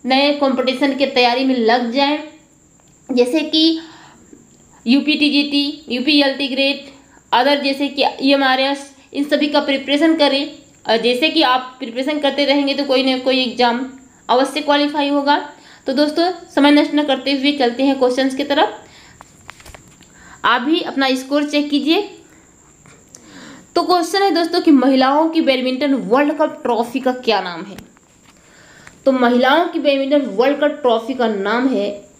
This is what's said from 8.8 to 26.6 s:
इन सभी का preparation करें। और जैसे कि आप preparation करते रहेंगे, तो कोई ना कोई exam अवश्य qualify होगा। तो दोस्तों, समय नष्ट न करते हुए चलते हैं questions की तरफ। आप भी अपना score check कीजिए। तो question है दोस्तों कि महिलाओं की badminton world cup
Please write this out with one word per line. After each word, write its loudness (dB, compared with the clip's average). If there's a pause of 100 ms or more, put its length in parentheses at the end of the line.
इन -4
सभी 0
का 0
preparation 0
करें। 0 (400)
और 0
जैसे 0
कि 0
आप 0
preparation -6
करते 0
रहेंगे, 0
तो -4
कोई 0
ना 0
कोई 0
exam 0 (440)
अवश्य 0
qualify 0
होगा। 0 (460)
तो -4
दोस्तों, 0 (240)
समय 4
नष्ट 2
न 0
करते -2
हुए 0
चलते 0
हैं 0
questions 0
की -4
तरफ। -2 (1600)
आप 2
भी 0
अपना -2
score -2
check -2
कीजिए। 0 (1700)
तो 2
question 0
है 2
दोस्तों 0
कि 4
महिलाओं 4
की 0
badminton 0
world 0
cup -2